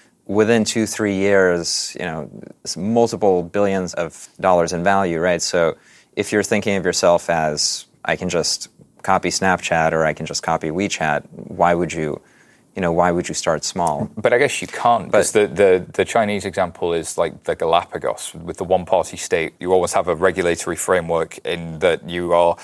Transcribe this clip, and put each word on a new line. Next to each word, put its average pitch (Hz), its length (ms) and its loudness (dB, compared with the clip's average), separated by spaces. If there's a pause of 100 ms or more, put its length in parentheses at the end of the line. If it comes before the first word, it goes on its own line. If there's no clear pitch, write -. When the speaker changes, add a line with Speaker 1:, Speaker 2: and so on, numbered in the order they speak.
(260)
Speaker 1:
within 107 380 4
two, 110 200 0
three 104 300 -2
years, 95 840 2
you - 60 -6
know, 80 240 -8 (360)
s-, - 120 -10
multiple 104 680 2
billions 95 520 0
of - 340 -6 (120)
dollars 90 320 4
in 85 120 -2
value, 95 360 2
right? 87 200 2
So 82 360 0 (400)
if 104 160 -4
you're 104 100 4
thinking 101 340 0
of 95 80 -2
yourself 87 460 2
as, 78 560 -2 (180)
"I 82 120 -2
can 90 120 -6
just - 400 -2 (340)
copy 92 280 0
Snapchat 85 640 0
or 80 120 2
I 76 80 2
can 80 140 -10
just 76 160 -6
copy 82 280 -2
WeChat," 80 600 -2
why 87 420 0
would 85 200 0
you, 78 280 -6 (560)
you 95 60 -4
know, 85 100 0
why 87 180 4
would 87 180 -2
you 85 60 -8
start - 300 -2
small? 76 520 -2
Speaker 2:
But 117 160 0
I 123 60 4
guess 135 240 0
you - 60 -8
can't, 117 420 0
Speaker 1:
But 107 80 4
Speaker 2:
'cause 92 140 2
the, 104 160 4
the, 92 360 4 (100)
the 98 100 2
Chinese 104 400 0
example 90 480 -4
is 82 260 -4
like 80 240 -4
the 80 140 -2
Galapagos 80 800 -2
with 82 220 -10
the - 40 -8
one-party 90 540 0
state. 82 420 -4
You 90 140 -2
always 90 220 2
have 92 120 0
a 85 80 0
regulatory 85 600 0
framework 82 640 -2
in 82 420 -8
that 87 280 0
you 87 240 -4
are, 85 320 4